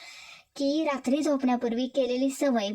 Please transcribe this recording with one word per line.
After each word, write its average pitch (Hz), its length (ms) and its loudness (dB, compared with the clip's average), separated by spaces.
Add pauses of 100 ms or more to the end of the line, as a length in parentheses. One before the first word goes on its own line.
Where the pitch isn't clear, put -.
(560)
की 285 280 2
रात्री 285 380 0
झोपण्यापूर्वी 254 640 0
केलेली 254 440 0
सवय 233 440 0